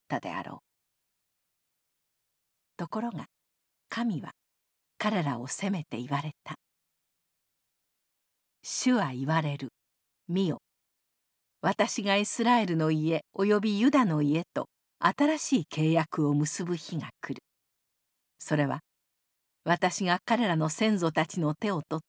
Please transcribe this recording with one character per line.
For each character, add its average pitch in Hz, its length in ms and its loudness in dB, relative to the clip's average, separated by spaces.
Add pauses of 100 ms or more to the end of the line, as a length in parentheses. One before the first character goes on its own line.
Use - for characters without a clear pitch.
た 131 140 -4
で 90 100 -8
あ 90 120 -8
ろ - 120 -14
う。 - 140 -20 (2000)
と 170 80 -6
こ 220 140 -6
ろ 240 100 -4
が、 - 140 -10 (640)
神 220 320 -2
は - 100 -12 (680)
彼 208 240 0
ら 135 180 -2
を 127 80 -10
責 - 220 -4
め 180 140 -4
て - 140 -10
言 123 100 -8
わ 143 140 -2
れ 151 100 -8 (140)
た。 - 100 -12 (2000)
主 - 300 0
は 175 180 2
言 131 160 -4
わ 160 140 4
れ 143 160 -2
る。 131 120 -10 (600)
見 185 180 2
よ。 147 120 0 (1000)
私 202 420 0
が 202 120 4
イ 208 100 2
ス 226 200 -2
ラ 240 160 6
エ 202 40 0
ル 170 120 0
の 156 120 2
家 160 440 0
お 196 100 -2
よ 208 160 4
び 208 220 0
ユ 262 100 6
ダ 269 140 6
の 156 160 2
家 151 220 2 (100)
と - 160 -6 (300)
新 294 380 2
し 277 260 0
い - 60 -14
契 156 220 0
約 156 380 0
を 147 40 2
結 147 300 0
ぶ 175 140 -4
日 165 200 -10
が 120 120 -8 (120)
来 - 120 -10
る。 - 80 -14 (960)
そ - 180 -4
れ 147 100 2
は、 139 140 -2 (840)
私 180 400 2
が 180 180 2
彼 233 240 2
ら 170 80 2
の 156 140 2
先 214 300 2
祖 165 120 2
た 160 140 2
ち - 160 -4
の 151 140 0
手 208 160 -4
を 160 100 -2
取 156 200 -6
っ - 80 -16